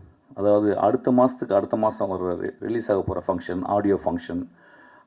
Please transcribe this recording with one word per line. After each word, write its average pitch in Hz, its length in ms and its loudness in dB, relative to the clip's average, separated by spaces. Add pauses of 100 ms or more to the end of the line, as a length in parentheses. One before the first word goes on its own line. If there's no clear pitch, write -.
(360)
அதாவது 104 420 2
அடுத்த 113 340 2
மாதத்துக்கு, 127 440 2
அடுத்த 107 220 0
மாதம் 107 340 -2
வர்ற 92 340 -4
ரி-, - 140 -8
ரிலீஸ் 117 320 -4
ஆக 98 100 2
போகிற 90 320 -4
ஃபங்க்ஷன், 87 300 -6
ஆடியோ 101 320 2
ஃபங்க்ஷன், 87 520 -4 (580)